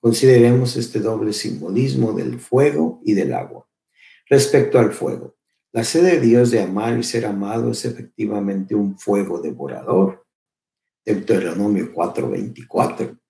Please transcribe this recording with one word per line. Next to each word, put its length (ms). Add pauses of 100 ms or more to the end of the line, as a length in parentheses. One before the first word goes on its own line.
Consideremos 760
este 240
doble 320
simbolismo 800
del 260
fuego 640
y 80
del 220
agua. 340 (600)
Respecto 500
al 140
fuego, 440 (360)
la 120
sed 180
de 180
Dios 300
de 100
amar 380
y 40
ser 240
amado 440
es 140
efectivamente 920
un 240
fuego 420
devorador. 840 (760)
Deuteronomio 880
cuatro 380
veinticuatro. 880 (120)